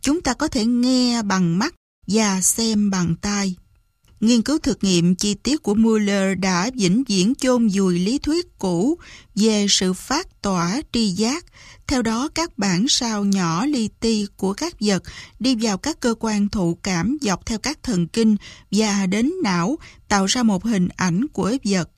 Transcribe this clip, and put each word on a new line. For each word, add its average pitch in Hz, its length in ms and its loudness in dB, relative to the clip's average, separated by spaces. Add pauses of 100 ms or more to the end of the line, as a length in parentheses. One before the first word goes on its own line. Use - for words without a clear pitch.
chúng 311 200 2
ta 254 120 -2
có 294 140 -2
thể 233 180 -2
nghe 247 560 0
bằng 185 380 0
mắt 294 160 -4 (320)
và 202 340 0
xem 214 480 0
bằng 175 320 0
tai. 202 340 -2 (640)
Nghiên 226 220 4
cứu 285 160 0
thực - 260 -2
nghiệm 180 320 4
chi 202 180 -2
tiết 269 300 -2
của 208 120 0
Müller 202 640 2
đã 185 360 0
vĩnh 208 280 2
viễn 196 320 2
chôn 247 380 2
vùi 185 260 2
lý 214 180 0
thuyết 330 420 -2
cũ 196 400 0 (360)
về 208 340 2
sự 185 240 2
phát - 480 -6
tỏa 185 400 -2 (120)
tri 226 160 2
giác. 226 360 -2 (420)
Theo 262 140 0
đó, 226 340 -2
các 330 220 -4
bản 196 320 0
sao 220 360 -2
nhỏ 190 400 0
li 254 240 -2 (100)
ti 220 260 0 (120)
của 196 160 -2
các 330 260 -6
vật 202 240 0 (360)
đi 262 160 0
vào 214 220 -2
các 302 220 -6
cơ 233 200 0
quan 208 300 -2
thụ 170 340 -2
cảm 190 380 -2
dọc 196 240 -4
theo 226 120 -4
các 262 260 -8
thần 180 240 0
kinh 220 280 2 (360)
và 202 340 2
đến 220 260 0 (120)
não, 190 340 0 (300)
tạo 196 180 2
ra 247 180 0
một 202 200 2
hình 196 320 2
ảnh 185 320 0
của 202 360 -2
vật. 190 340 0